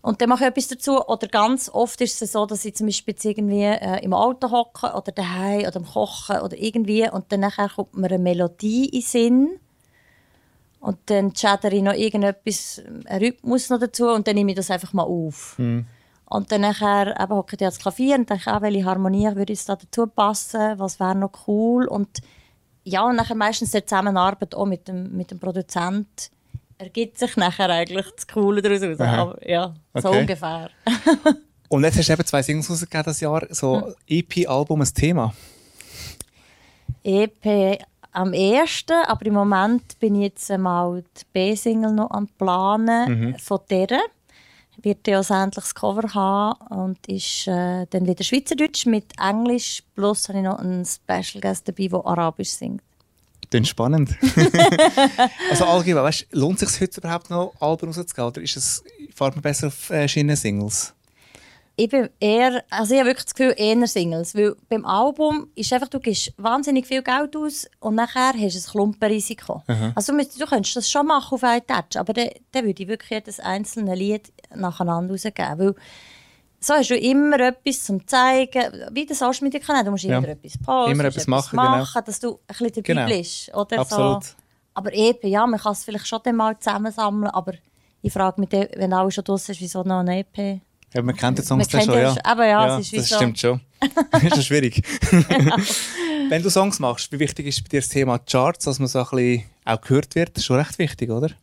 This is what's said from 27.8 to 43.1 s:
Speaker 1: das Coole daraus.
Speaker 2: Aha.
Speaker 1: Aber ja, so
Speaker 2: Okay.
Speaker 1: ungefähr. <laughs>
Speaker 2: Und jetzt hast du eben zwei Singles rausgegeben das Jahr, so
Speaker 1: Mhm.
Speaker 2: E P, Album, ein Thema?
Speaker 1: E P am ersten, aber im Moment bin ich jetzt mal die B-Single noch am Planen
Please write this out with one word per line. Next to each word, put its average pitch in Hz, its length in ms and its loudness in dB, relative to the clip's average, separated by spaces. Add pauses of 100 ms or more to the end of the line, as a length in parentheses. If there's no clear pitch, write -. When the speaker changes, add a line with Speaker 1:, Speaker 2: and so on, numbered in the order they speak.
Speaker 1:
das - 120 -14
Coole 202 340 2
daraus. 196 400 0
Speaker 2:
Aha. 120 220 2
Speaker 1:
Aber - 260 -6
ja, 175 240 0 (220)
so 190 160 0
Speaker 2:
Okay. 202 100 6
Speaker 1:
ungefähr. 165 480 -4 (160)
<laughs> - 840 2
Speaker 2:
Und 139 140 4
jetzt 160 120 4
hast 160 140 4
du - 20 6
eben 160 140 0
zwei 139 160 2
Singles 151 260 -2
rausgegeben 165 380 -4
das 156 140 -4
Jahr, 156 280 -2
so 135 280 0
Speaker 1:
Mhm. 101 180 -4 (120)
Speaker 2:
E 160 160 0
P, 175 240 -2
Album, 147 360 0
ein 131 100 2
Thema? 143 400 2 (1700)
Speaker 1:
E 202 240 2
P 202 520 2 (340)
am 185 200 -2
ersten, 240 600 2 (140)
aber 214 200 -2
im 208 80 2
Moment 202 640 2
bin 214 180 2
ich 202 60 2
jetzt - 260 -4 (100)
mal 175 440 0
die - 200 -20 (100)
B-Single 220 600 0
noch 214 180 0
am 208 180 -4
Planen 214 1000 2